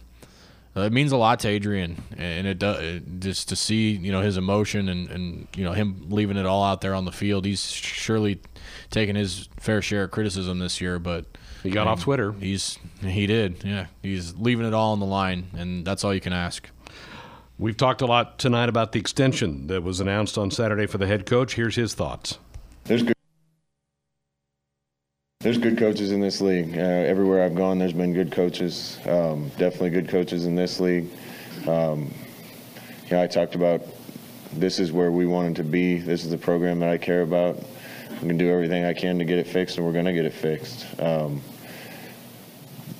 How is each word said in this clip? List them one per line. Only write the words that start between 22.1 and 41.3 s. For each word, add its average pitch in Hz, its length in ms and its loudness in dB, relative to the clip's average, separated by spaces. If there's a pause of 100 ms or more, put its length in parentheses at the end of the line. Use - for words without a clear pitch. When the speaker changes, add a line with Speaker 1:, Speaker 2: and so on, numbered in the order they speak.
Speaker 3:
There's 240 180 4
good, 233 120 4 (2250)
there's 117 180 4
good 117 200 4
coaches 104 340 4
in 101 80 4
this 98 220 0
league. 87 360 2
Uh, 82 40 0
everywhere 92 640 4
I've 87 120 2
gone, 95 240 2
there's 90 140 2
been 90 200 2
good 87 180 2
coaches. - 720 -2
Um, 78 520 0
definitely 90 340 2
good 85 180 0
coaches 87 360 0
in 87 100 2
this 90 240 0
league. 90 280 2 (600)
Um, 78 460 0 (920)
you - 60 -4
know, 87 120 4
I 87 40 2
talked 87 280 0
about 87 260 4 (720)
this 90 260 0
is 87 120 2
where 87 200 4
we 87 140 4
wanted 87 300 2
to 85 80 -4
be. 90 340 2
This 85 280 -2
is 80 40 -4
the 85 80 -2
program 87 420 2
that 85 100 2
I 85 80 2
care 87 240 0
about. 87 420 0 (460)
I'm - 180 -8
gonna 85 80 0
do 87 160 4
everything 87 340 2
I 87 80 2
can 90 240 0
to 87 80 0
get 87 140 2
it 85 80 -2
fixed, 92 300 -2
and 85 80 -2
we're 85 80 0
gonna 87 200 2
get 85 120 2
it 76 80 -2
fixed. - 520 -4 (140)
Um, 78 420 -2 (1600)